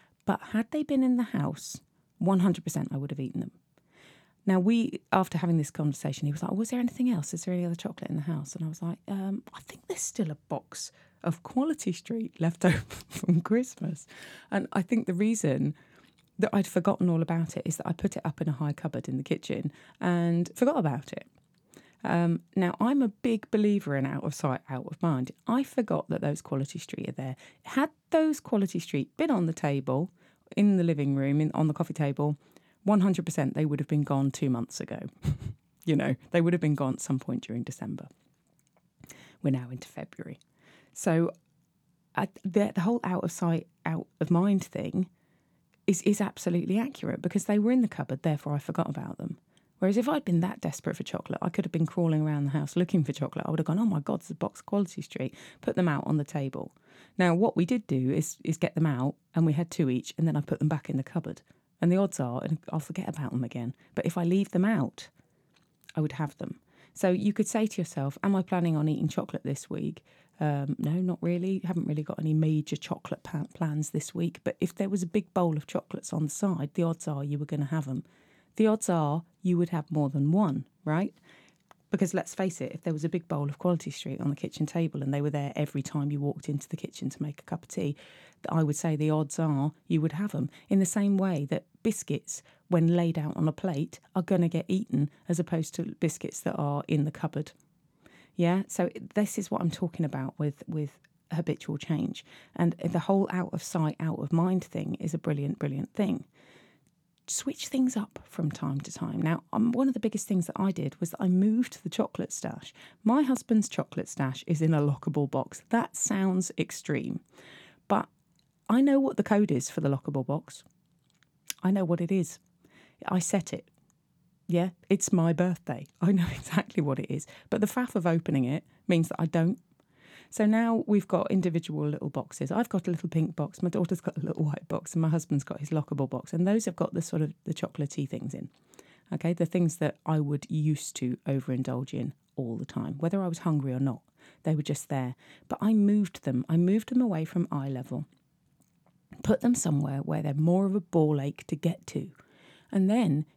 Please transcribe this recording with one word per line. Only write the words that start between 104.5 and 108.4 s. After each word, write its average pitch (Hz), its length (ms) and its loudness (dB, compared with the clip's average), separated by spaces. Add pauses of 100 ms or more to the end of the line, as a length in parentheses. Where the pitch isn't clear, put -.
thing - 360 -6
is 160 140 -4
a 165 40 -4
brilliant, 147 400 -2
brilliant 139 360 -4
thing. - 300 0 (1000)
Switch - 420 -6
things 262 280 2
up 214 280 -4
from 160 260 -2